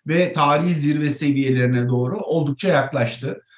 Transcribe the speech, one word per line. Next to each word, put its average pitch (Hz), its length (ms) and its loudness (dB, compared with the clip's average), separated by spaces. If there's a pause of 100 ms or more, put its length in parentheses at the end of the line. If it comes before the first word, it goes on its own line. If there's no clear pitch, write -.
ve 165 260 0
tarihi 156 400 2
zirve 151 360 0
seviyelerine 131 800 0
doğru 123 280 0
oldukça 151 500 -2
yaklaştı. 135 720 -2 (160)